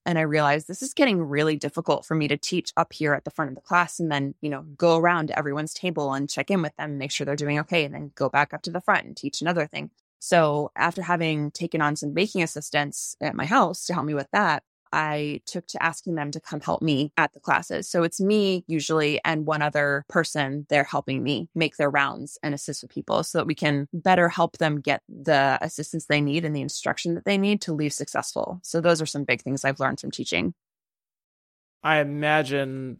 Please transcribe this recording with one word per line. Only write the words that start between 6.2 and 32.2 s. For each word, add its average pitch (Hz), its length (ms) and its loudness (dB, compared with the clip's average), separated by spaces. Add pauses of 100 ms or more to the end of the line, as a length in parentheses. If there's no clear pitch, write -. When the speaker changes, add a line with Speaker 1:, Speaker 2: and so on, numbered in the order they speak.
Speaker 1:
check - 220 -4
in 190 100 2
with 151 160 -2
them, 151 200 -6
make 135 140 -6
sure 143 140 -4
they're 139 100 -2
doing 147 240 0
okay, 160 240 0
and 143 100 -4
then 147 220 -10
go 135 140 0
back 143 240 0
up 151 100 -10
to 170 80 -8
the 175 100 -6
front 196 240 2
and - 120 -16
teach - 240 -6
another 160 260 0
thing. 147 220 -8 (320)
So 147 540 4
after 170 260 0
having 160 500 0
taken 165 300 -2
on 147 140 4
some 147 180 -6
baking 190 300 0
assistants 147 800 -4
at 151 140 -2
my - 100 -2
house 180 400 2
to 175 80 -2
help 147 120 -2
me 151 80 -2
with 139 180 -2
that, 185 320 2 (280)
I 151 540 -2
took - 220 -8
to - 160 -4
asking 165 320 -2
them 147 160 -4
to 160 80 -8
come - 220 -8
help - 200 -2
me 147 340 2
at 160 180 2
the - 60 -20
classes. 170 480 0
So 175 140 0
it's 165 180 0
me 196 480 2
usually 151 560 0
and 156 220 0
one 151 160 0
other 143 480 0
person 147 580 0
there 143 160 4
helping 135 380 -2
me 139 320 -2
make 160 240 0
their 143 140 2
rounds 139 500 -2
and 143 140 -4
assist - 260 -8
with 123 100 -20
people - 320 0
so - 140 -4
that 156 100 0
we 151 80 -2
can 143 380 0
better 180 340 4
help 170 300 0
them 151 240 0
get 139 260 -2
the 139 540 2
assistance - 460 -6
they 147 140 2
need 147 220 0
and 151 120 -2
the 139 60 -2
instruction 147 520 -4
that 175 100 -6
they 202 140 2
need 208 240 2
to 170 120 -4
leave 147 200 -2
successful. - 720 -4
So - 180 -2
those 165 200 4
are 160 40 -2
some 143 200 -4
big 123 180 0
things 135 200 -4
I've 139 160 -2
learned 135 200 -2
from - 120 -8
teaching. - 420 -2 (1300)
Speaker 2:
I 156 180 4
imagine 143 1000 0